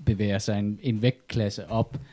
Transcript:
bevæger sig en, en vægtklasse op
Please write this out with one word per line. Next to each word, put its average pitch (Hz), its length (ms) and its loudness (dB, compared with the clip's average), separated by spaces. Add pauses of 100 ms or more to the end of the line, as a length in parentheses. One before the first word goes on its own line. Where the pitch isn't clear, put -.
bevæger 101 320 2
sig 101 200 -2
en, 104 240 -2
en 113 200 0
vægtklasse 107 680 0
op 113 260 0 (160)